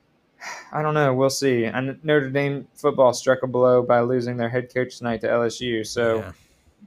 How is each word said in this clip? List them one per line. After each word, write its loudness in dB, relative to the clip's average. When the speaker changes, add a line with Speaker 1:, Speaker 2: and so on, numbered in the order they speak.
Speaker 1:
<sighs> -20
I -4
don't 0
know. 2
We'll 2
see. 0
And -6
Notre 2
Dame -2
football 4
struck 0
a -2
blow 4
by 4
losing -2
their -2
head -6
coach -4
tonight -6
to -2
L 2
S -4
U. -4
So, -2
Speaker 2:
Yeah. -8